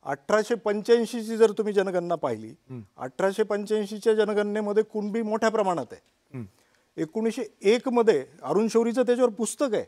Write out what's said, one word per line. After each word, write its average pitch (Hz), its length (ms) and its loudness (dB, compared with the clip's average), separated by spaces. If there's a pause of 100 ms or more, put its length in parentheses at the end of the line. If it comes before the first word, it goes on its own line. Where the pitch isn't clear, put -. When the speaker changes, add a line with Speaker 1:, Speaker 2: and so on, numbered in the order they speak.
Speaker 1:
अठराशे 208 500 0
पंच्याऐंशीची 220 800 0
जर 220 140 6
तुम्ही 208 220 -4
जनगणना 185 420 0
पाहिली, 113 320 -4
Speaker 2:
हम्म. 123 340 -16 (160)
Speaker 1:
अठराशे 185 460 -2
पंच्याऐंशीच्या 208 680 -2
जनगणनेमध्ये 208 720 0
कुणबी 208 380 -4
मोठ्या 220 280 0
प्रमाणात 190 420 0
आहे. 92 100 -20 (320)
Speaker 2:
हम्म. 123 120 -10 (520)
Speaker 1:
एकोणीसशे 220 460 -4 (180)
एकमध्ये 220 640 2 (180)
अरुण 180 240 2
शौरीचं 233 360 2
त्याच्यावर 240 280 2
पुस्तक 226 420 -4
आहे. 156 140 -2